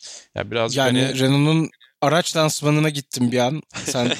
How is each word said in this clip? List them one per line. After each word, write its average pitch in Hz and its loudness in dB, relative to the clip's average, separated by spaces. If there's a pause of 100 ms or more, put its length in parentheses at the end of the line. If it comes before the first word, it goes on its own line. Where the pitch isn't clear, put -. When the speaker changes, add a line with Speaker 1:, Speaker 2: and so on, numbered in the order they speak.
(340)
Speaker 1:
Ya 104 -8
biraz 117 -2
Speaker 2:
Yani 127 2
Speaker 1:
beni 131 0
Speaker 2:
Renault'un 143 2 (300)
araç 156 0
lansmanına 151 2
gittim 131 -2
bir 123 0
an. 127 0 (220)
Sen 135 0